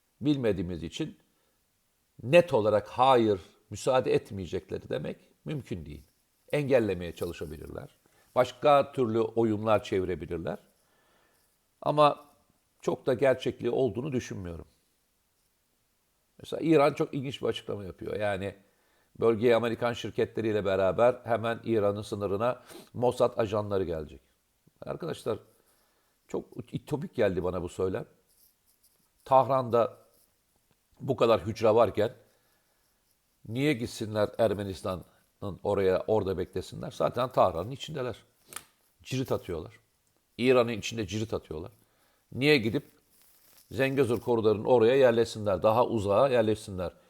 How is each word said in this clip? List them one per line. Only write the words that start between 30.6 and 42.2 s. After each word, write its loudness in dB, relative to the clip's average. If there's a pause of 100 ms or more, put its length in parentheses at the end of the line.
bu -4
kadar 4
hücre 2
varken 2 (1400)
niye 0
gitsinler -2
Ermenistan'ın -4
oraya, 2
orada 0
beklesinler? -8
Zaten -2
Tahran'ın 2
içindeler. -10 (800)
Cirit -6
atıyorlar. -8 (580)
İran'ın 4
içinde -6
cirit -4
atıyorlar. -8 (600)